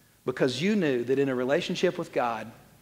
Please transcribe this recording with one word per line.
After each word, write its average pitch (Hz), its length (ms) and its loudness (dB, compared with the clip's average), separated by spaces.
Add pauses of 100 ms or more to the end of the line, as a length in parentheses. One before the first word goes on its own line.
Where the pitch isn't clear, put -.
(260)
because 131 360 0
you 208 160 2
knew 135 260 2
that 135 160 2
in 139 80 2
a 131 80 0
relationship 170 640 0
with 165 160 -8
God, 117 360 -2 (320)